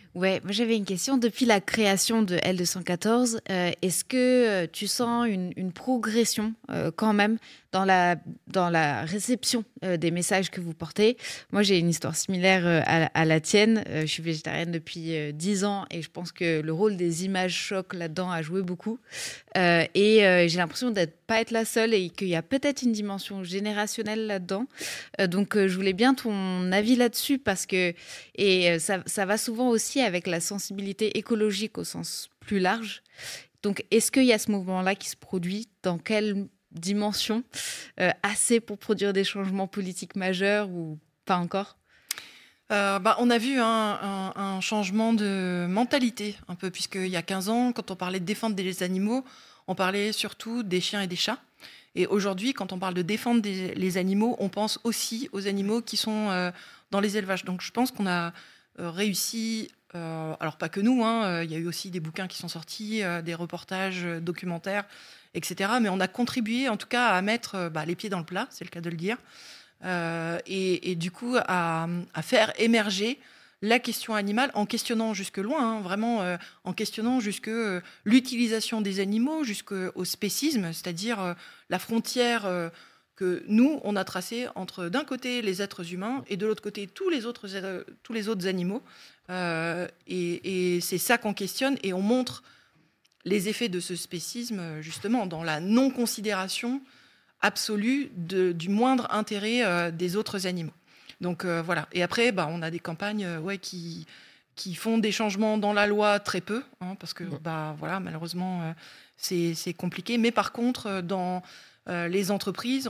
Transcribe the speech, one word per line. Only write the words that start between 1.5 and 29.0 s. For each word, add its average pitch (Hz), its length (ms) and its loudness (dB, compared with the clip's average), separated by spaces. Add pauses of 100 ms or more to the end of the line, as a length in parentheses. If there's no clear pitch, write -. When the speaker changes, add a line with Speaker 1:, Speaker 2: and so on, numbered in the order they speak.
Speaker 1:
création 220 600 2
de 180 220 2
L 185 140 2
deux 175 80 0
cent 175 180 -4
quatorze, 220 560 2 (100)
euh, 180 220 0 (100)
est-ce 180 220 0
que, - 140 -2
euh, 247 540 4
tu - 160 -6
sens 240 380 2
une, 185 300 0
une 185 160 -4
progression, 220 840 0 (160)
euh, 160 240 -2
quand 220 200 2
même 208 240 4 (340)
dans 190 140 2
la, 180 320 6 (300)
dans 180 220 2
la 147 360 2
réception, 214 580 0 (220)
euh, 185 100 0
des 165 160 2
messages 175 400 0
que - 80 -8
vous 170 140 -6
portez ? 208 420 2 (380)
Moi, 202 100 6
j'ai 196 160 6
une 170 80 4
histoire 165 300 0
similaire, 185 500 4
euh, 165 180 6
à, 160 200 4 (160)
à - 20 4
la 160 160 6
tienne. 214 480 4
Euh, 156 140 -2
je 156 60 0
suis 156 140 -4
végétarienne 165 520 -4
depuis, 165 420 -6
euh, 151 160 -4
dix 185 320 0
ans 202 260 -2
et 170 120 -8
je 151 80 -12
pense 175 240 -10
que 165 260 0
le 156 140 -2
rôle 202 240 2
des 170 260 0
images 185 320 0
chocs 190 380 -4
là-dedans 175 380 -4
a 165 100 -2
joué 170 220 -2
beaucoup. 180 360 -6 (560)
Euh, 170 380 6
et, 208 340 8
euh, 180 220 8
j'ai 165 80 2
l'impression 180 340 0
d'être, 180 240 0 (100)
pas 226 140 2
être 226 120 0
la 226 120 2
seule 226 300 2
et 185 160 2
qu'il - 180 -4
y 175 80 2
a 160 60 2
peut-être 277 400 0
une 240 100 4
dimension 196 540 -4
générationnelle 214 840 -2
là-dedans. 196 380 -2 (560)
Euh, 190 60 6
donc, 190 280 2
euh, 196 140 6
je 180 60 2
voulais 190 180 2
bien 240 200 6
ton 190 600 0
avis 214 240 6
là-dessus 240 400 2
parce 196 280 -2
que, 180 280 2 (420)
et, 185 360 6
euh, 165 80 2
ça, 185 260 0